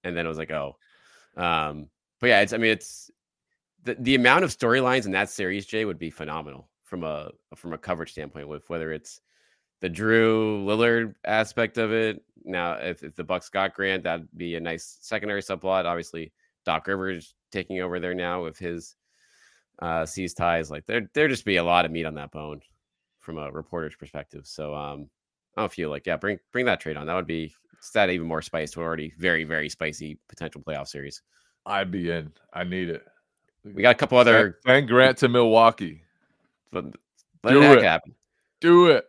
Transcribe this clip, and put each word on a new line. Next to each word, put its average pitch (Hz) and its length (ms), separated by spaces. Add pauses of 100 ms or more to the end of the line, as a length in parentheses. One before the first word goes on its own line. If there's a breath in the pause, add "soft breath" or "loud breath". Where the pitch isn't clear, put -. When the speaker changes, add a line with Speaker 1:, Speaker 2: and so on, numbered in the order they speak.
Speaker 1:
And 90 120
then 85 80
it 82 40
was 80 100
like, 78 120
"Oh." 73 260 (600)
Um, 78 520 (320)
but 123 80
yeah, 107 120
it's, 104 120
I 113 60
mean, 113 120
it's - 400 (720)
the, 120 140
the 127 160
amount 131 300
of 170 60
storylines 127 560
in 95 60
that 95 180
series, 98 360
Jay, 110 180
would 90 140
be 82 120
phenomenal 76 580 (160)
from 90 200
a, 76 260 (240)
from 85 180
a 80 60
coverage 80 340
standpoint, 73 360
with 76 220
whether 80 220
it's - 280 (600)
the 92 80
Drew 110 760
Lillard 113 480 (100)
aspect 110 540
of 110 140
it. 110 300 (220)
Now, 87 300
if, 76 280
if 76 120
the 87 100
Bucks 90 240
got 98 260
Grant, 95 300
that'd 82 320
be 85 200
a 82 40
nice 82 400
secondary 104 420
subplot. 95 420
Obviously, 85 480 (320)
Doc 80 220
Rivers 95 480 (180)
taking 95 280
over 90 200
there 90 140
now 90 280
with 80 160
his, 85 380 (840)
uh, 82 240
seized 90 320
ties. 85 340
Like, 76 160
there, 110 280
there'd 151 160
just 123 140
be 101 120
a 85 80
lot 87 200
of 80 60
meat 82 160
on 78 80
that 73 180
bone 76 280 (580)
from 80 200
a 73 120
reporter's 78 460
perspective. 73 500
So, 76 280
um, 73 340 (480)
I - 60
don't 101 100
feel 80 180
like, 71 160
yeah, 85 100
bring, 98 220 (140)
bring 123 140
that 98 140
trade 78 160
on. 76 100
That 82 80
would 90 120
be, 80 280 (240)
it's - 140
that 101 180
even 85 160
more 80 160
spice 78 300
to 85 80
an 82 60
already 78 320
very, 82 260
very 78 260
spicy 76 480 (100)
potential 78 320
playoff 71 280
series. 71 340 (440)
Speaker 2:
I'd 98 240
be 87 200
in. 80 220 (200)
I 87 120
need 90 260
it. 80 120 (600)
Speaker 1:
We 101 180
got 120 80
a 123 80
couple 131 200
other 110 460
Speaker 2:
Send, 127 120
send 143 120
Grant 131 300
to 135 100
Milwaukee. 113 760 (680)
Speaker 1:
But 87 120 (580)
let 117 100
Speaker 2:
Do 139 100
Speaker 1:
it 143 160
Speaker 2:
it. 107 60
Speaker 1:
happen. 85 300 (460)
Speaker 2:
Do 175 280
it. 139 200